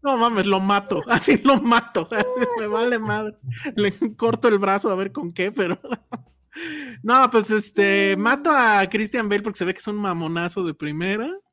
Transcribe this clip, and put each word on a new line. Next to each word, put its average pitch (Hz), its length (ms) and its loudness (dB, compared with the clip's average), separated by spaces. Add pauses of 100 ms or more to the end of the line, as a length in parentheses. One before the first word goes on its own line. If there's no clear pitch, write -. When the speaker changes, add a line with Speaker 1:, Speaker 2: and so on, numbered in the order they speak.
Speaker 1:
no 277 140 2
mames, 226 300 2
lo 196 140 2
mato, 196 440 0
<laughs> - 40 -14
así 233 300 4
lo 269 220 4
mato, 233 520 0
así 494 340 0 (140)
me 208 80 -4
vale 240 320 0
madre. 214 340 -4 (400)
Le 208 180 0 (240)
corto 233 300 0
el 214 140 4
brazo 202 300 0
a 190 40 0
ver 190 180 -4
con 170 200 -8
qué, 185 200 -2
pero 180 300 -2
<laughs> 285 1200 -12
no, 247 280 4
pues, 220 200 2
este, 196 680 2
Speaker 2:
Mm. 190 40 -4
Speaker 1:
mato 285 300 2
a 220 400 4
Christian 214 380 -2
Bale 208 140 0
porque 208 160 -6
se 185 60 -2
ve 180 100 -2
que - 60 -12
es - 60 -10
un 208 100 -6
mamonazo 170 680 -4
de 160 100 -4
primera. 180 560 -4 (220)